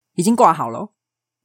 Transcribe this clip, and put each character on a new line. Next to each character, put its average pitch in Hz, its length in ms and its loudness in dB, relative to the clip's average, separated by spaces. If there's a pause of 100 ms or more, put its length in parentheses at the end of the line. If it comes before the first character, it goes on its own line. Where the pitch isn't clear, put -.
(160)
已 175 80 -2
经 233 120 0
挂 208 180 4
好 135 160 -8
了。 139 200 -12 (560)